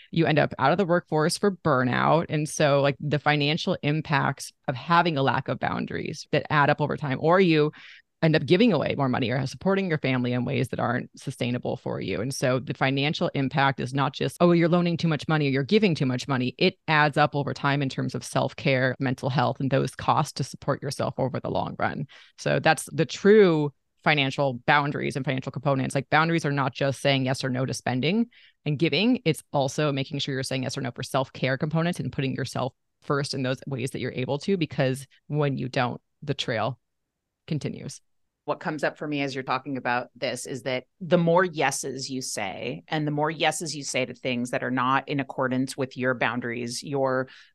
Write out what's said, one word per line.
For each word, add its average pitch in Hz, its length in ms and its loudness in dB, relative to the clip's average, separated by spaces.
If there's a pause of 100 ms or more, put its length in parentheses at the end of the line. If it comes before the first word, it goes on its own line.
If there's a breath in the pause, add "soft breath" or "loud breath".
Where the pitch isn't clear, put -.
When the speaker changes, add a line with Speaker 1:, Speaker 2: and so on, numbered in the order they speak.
(120)
Speaker 1:
you 160 140 2
end 147 140 4
up 135 180 2
out 135 140 4
of 170 60 2
the 202 80 2
workforce 160 520 0
for 196 200 0
burnout. 131 720 2
And 156 180 -2
so, 143 320 2
like, 139 220 2
the 147 180 0
financial 147 640 0
impacts 143 720 0 (160)
of 131 80 -2
having 170 400 2
a 135 60 2
lack 131 260 0
of 131 100 -4
boundaries - 720 -4
that 147 180 0
add 143 200 4
up 147 100 2
over 139 160 0
time, 135 240 -4
or 175 220 4
you 156 320 4 (480 loud breath)
end 160 140 4
up 156 100 2
giving 196 280 6
away - 240 0
more 139 100 0
money 117 240 0
or 135 160 -2
supporting 190 400 -2
your 156 100 0
family 123 360 0
in 123 100 0
ways 127 240 -2
that - 140 -8
aren't 120 360 -2
sustainable 123 600 -4
for 123 240 -6
you. 92 180 -4
And 131 140 -4
so 127 260 0
the 143 140 -6
financial 139 600 0
impact 135 460 0
is 131 140 -6
not 139 180 0
just, - 300 -4
"Oh, 175 100 6
you're 170 160 6
loaning 175 300 2
too 170 100 0
much 156 220 0
money 151 180 2
or 135 40 2
you're 135 120 0
giving 202 320 4
too 143 100 0
much 127 220 -2
money." 127 300 0
It 180 180 2 (140)
adds 151 260 4
up 147 180 4
over 139 200 -2
time 143 280 0
in 135 60 0
terms 131 280 -4
of 127 100 -8
self-care, 131 760 0
mental 127 300 -2
health, 123 320 0
and 135 100 0
those 135 240 0
costs - 380 0
to 135 100 -4
support - 400 -6
yourself 127 340 -4
over 127 220 -2
the - 100 -6
long - 300 -4
run. - 280 -2 (300 loud breath)
So 143 220 0
that's 160 320 2
the 151 140 0
true 175 640 4 (320)
financial 139 640 2
boundaries 147 500 2
and 139 80 -4
financial 131 300 -4
components. 135 420 0
Like, 139 140 -4
boundaries 160 340 4
are 147 80 0
not 139 220 0
just 139 260 -2
saying 135 240 2
yes 127 180 0
or 131 80 -2
no 127 160 0
to 127 80 -4
spending 147 520 0 (400 soft breath)
and 151 120 0
giving. 175 460 2
It's 156 200 0 (100)
also 143 400 0
making 135 260 -4
sure 139 140 -4
you're 131 100 -4
saying 131 200 -4
yes 127 140 -6
or 139 40 -6
no 123 100 -6
for 131 120 -10
self-care 131 540 -2
components 165 440 -2
and 127 100 -4
putting 135 240 -4
yourself 123 380 -4 (280)
first 143 320 -2
in 135 100 -4
those 131 220 -4
ways 135 260 -6
that - 100 -8
you're 120 100 -6
able 127 280 -4
to, 196 180 -2
because 139 500 -2 (200 soft breath)
when 143 300 -2
you 131 120 -6
don't, 123 320 -2 (200)
the 143 120 -4
trail 120 480 -4 (640)
continues. - 540 -8 (440)
Speaker 2:
What 143 140 -4
comes 156 240 -6
up 156 140 -2
for 160 100 -8
me 143 140 -2
as 135 140 -4
you're 131 80 -6
talking 131 340 -4
about 123 380 -2
this 123 320 -6
is 123 160 -8
that 127 220 -4 (140)
the 175 200 2
more 170 260 4
yeses 139 640 -4
you 131 140 -6
say, 113 640 -8
and 156 180 -2
the 151 60 -2
more 147 180 0
yeses 156 460 -2
you 139 80 -10
say 127 240 -2
to 127 80 -10
things 123 340 -4
that 131 140 -4
are 123 80 -2
not 131 360 2
in 147 120 -2
accordance 131 580 -2
with 131 180 -4
your 127 200 0
boundaries, 120 640 -4
your 131 460 -2 (280 loud breath)